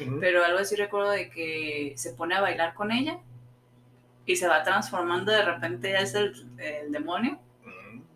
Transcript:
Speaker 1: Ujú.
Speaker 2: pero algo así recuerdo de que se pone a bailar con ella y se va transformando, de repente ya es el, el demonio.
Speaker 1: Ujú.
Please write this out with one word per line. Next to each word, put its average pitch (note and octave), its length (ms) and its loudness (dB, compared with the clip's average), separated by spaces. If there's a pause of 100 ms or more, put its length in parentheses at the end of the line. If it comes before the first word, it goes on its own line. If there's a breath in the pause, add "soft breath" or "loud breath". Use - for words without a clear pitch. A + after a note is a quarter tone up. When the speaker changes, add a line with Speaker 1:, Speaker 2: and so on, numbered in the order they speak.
Speaker 1:
Ujú. C3+ 140 -4
Speaker 2:
pero F3 240 6
algo F3 140 4
así G3+ 180 0
recuerdo G3+ 340 0
de G3 200 0
que D#3 640 -6
se - 160 -8
pone E3+ 220 -2
a G3 80 4
bailar E3 320 0
con G#3 180 -2
ella D4+ 260 0 (1080)
y F3+ 100 2
se F3+ 100 0
va D#3 160 6
transformando, F#3 720 0
de G#3+ 120 6
repente F3 460 -2
ya F#3+ 100 4
es G3 140 -2
el, G#3 200 2 (240)
el D3 340 -8
demonio. F3 480 -2 (220)
Speaker 1:
Ujú. - 400 -18 (140)